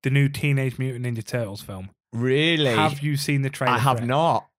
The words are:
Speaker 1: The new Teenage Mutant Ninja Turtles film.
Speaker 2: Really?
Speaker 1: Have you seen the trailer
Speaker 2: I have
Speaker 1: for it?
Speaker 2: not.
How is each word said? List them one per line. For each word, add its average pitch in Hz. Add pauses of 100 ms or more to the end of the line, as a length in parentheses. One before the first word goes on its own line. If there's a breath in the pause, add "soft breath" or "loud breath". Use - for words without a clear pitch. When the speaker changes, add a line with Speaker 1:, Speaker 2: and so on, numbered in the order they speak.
Speaker 1:
The 135
new 139
Teenage 139
Mutant 127
Ninja 117
Turtles 104
film. 95 (240)
Speaker 2:
Really? 135
Speaker 1:
Have 147
you 147
seen 143
the 135
trailer 123
Speaker 2:
I 120
have 127
Speaker 1:
for 117
it? -
Speaker 2:
not. 143 (120)